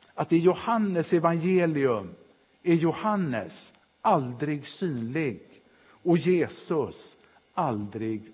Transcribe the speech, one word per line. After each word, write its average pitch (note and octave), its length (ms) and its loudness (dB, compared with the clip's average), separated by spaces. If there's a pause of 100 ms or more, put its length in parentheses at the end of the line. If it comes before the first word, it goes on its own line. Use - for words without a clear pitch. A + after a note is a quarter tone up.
(140)
att - 180 -4
i E3 60 6
Johannes F3+ 720 0
evangelium D#3+ 1040 2 (480)
är E3+ 120 4
Johannes D#3+ 1000 -2 (280)
aldrig D3 680 0
synlig C3 760 -4 (640)
och F3 160 4
Jesus D#3 960 -2 (380)
aldrig A2 800 -4